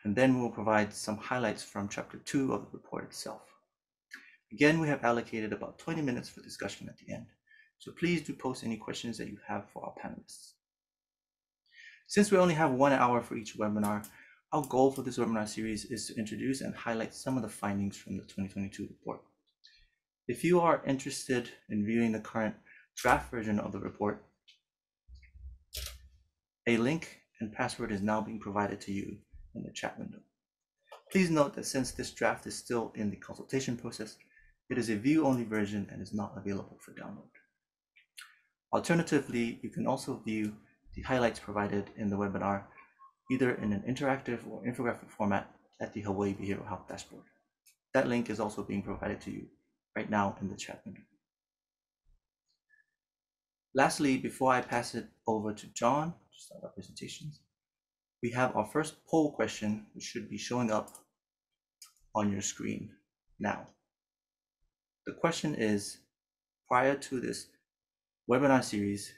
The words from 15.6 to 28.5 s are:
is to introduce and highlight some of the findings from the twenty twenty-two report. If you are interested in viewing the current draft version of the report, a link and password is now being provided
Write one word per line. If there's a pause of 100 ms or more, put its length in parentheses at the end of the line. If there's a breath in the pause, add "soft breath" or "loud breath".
is
to
introduce
and
highlight
some
of
the
findings
from
the
twenty
twenty-two
report. (1040 soft breath)
If
you
are
interested (220)
in
viewing
the
current (440 loud breath)
draft
version
of
the
report, (2500)
a
link (180)
and
password
is
now
being
provided